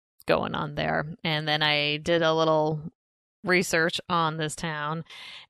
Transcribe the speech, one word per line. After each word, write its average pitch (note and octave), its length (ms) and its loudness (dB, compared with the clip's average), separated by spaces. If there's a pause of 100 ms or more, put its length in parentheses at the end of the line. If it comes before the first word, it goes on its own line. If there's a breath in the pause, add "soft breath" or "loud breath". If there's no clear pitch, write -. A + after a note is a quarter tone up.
(260)
going - 280 2
on D3+ 220 -4
there. D#3 300 -2 (160)
And D#3 240 -2
then D3+ 160 0
I D3 360 2
did E3 240 2
a D#3+ 100 4
little D#3 480 2 (640)
research F3 680 2
on D#3+ 300 0
this D#3 180 -4
town, D#3 480 -6 (460 loud breath)